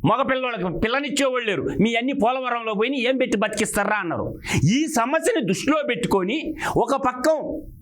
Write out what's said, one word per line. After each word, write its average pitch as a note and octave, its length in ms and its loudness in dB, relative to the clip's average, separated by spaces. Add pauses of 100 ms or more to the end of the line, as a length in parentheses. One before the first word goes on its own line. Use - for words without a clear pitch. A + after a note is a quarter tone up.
మగ A#3 180 4
పిల్లలకి A#3 560 -2
పిల్లనిచ్చేవాళ్ళు B3+ 720 0
లేరు. D#3+ 120 0 (180)
మీ A#3 140 4
అన్ని B3 180 0
పోలవరంలో A#3+ 640 0
పోయి A#3+ 340 0
ఏం C4+ 80 2
పెట్టి B3 200 0
బతికిస్తారా G#3 600 0
అన్నారు. D#3+ 420 -4 (260)
ఈ C4 220 4 (100)
సమస్యని D#4 500 2
దృష్టిలో C4+ 320 0 (100)
పెట్టుకొని, A3+ 680 0 (220)
ఒక A#3 200 2
పక్కం B3+ 680 0 (200)